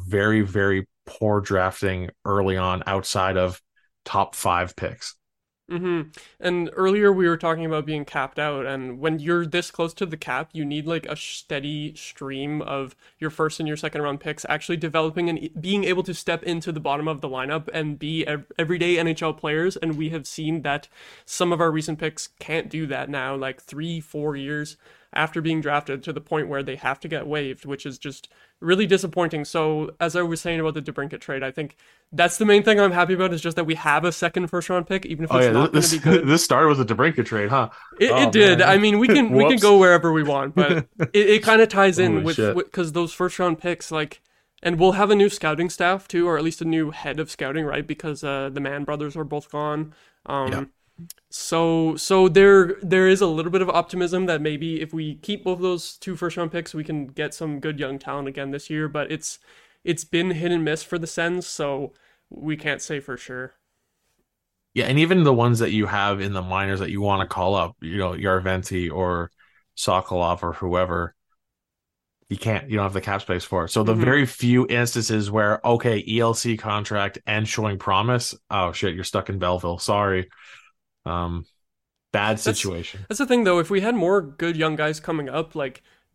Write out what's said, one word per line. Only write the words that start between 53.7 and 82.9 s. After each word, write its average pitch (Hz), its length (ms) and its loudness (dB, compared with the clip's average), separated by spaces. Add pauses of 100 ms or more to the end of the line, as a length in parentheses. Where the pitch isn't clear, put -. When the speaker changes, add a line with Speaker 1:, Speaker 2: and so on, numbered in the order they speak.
Speaker 2:
that 160 140 0
maybe 156 400 -4
if 156 120 -10
we 156 220 -6
keep 202 300 -8
both 185 120 -2
of 175 60 -6
those 180 340 -4
two 185 180 -10
first 165 220 -6
round 170 140 -4
picks, 170 220 -8
we 156 100 -8
can 151 240 -6
get 151 260 -8
some 151 260 -8
good 147 200 -6
young 135 180 -6
talent 139 300 -8
again 139 240 -8
this 143 180 -10
year. 156 180 -4
But 147 240 -6
it's, - 280 -10 (440)
it's 170 200 -4
been 175 280 -2
hit 175 200 -4
and 170 120 0
miss 151 200 -2
for 175 160 -6
the 165 80 -8
Sens, 175 400 -4
so 143 460 -6 (360)
we 151 260 -8
can't 151 260 -6
say 147 180 -8
for 131 180 -12
sure. 127 360 -14 (1200)
Speaker 1:
Yeah, 120 120 0
and 139 140 2
even 170 240 4
the 143 100 6
ones 117 260 4
that 110 120 0
you 104 140 2
have 101 360 -2
in 101 120 -4
the 95 80 -4
minors 95 380 -2
that 95 120 -6
you 101 100 -6
wanna 98 260 0
call 92 280 0
up, 85 260 -2
you 82 160 -8
know, 92 160 -2
Järventie 92 800 -2
or 87 400 -4 (460)
Sokolov 90 640 0
or 85 100 -4
whoever, 87 600 -2 (1160)
you 101 80 -6
can't, - 320 -4
you 107 80 -2
don't 101 80 0
have 95 80 -4
the 95 80 -4
cap 98 200 -4
space 90 220 -4
for 87 220 -2
it. - 40 -8
So 113 140 2
the 113 100 2
Speaker 2:
Mm-hmm. 113 120 2
Speaker 1:
very 135 200 4
few 123 420 2
instances 117 640 -2
where, 104 360 2
okay, 117 420 2
E 110 140 0
L 117 120 2
C 117 220 -2
contract 104 720 -4
and 107 220 -2
showing 107 300 -4
promise, 107 560 0 (160)
oh 92 220 0
shit, 90 240 -4
you're 90 80 -8
stuck - 260 -4
in 98 100 -6
Belleville. 90 400 -2
Sorry. 101 500 0 (760)
Um, 87 400 -6 (640)
bad 107 320 0
Speaker 2:
That's - 0 -
Speaker 1:
situation. 95 680 -6